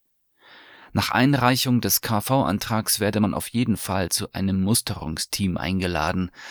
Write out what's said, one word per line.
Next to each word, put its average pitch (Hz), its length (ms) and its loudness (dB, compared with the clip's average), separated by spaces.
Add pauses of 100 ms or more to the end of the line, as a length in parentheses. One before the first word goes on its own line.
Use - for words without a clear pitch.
(960)
Nach 107 160 0
Einreichung 123 720 2
des 98 180 0
K-V-Antrags 110 1000 0
werde 104 220 2
man 104 140 2
auf - 140 -6
jeden 117 280 0
Fall 92 320 -2
zu - 240 -4
einem 95 300 0
Musterungsteam 90 960 -2
eingeladen. 90 720 0 (200)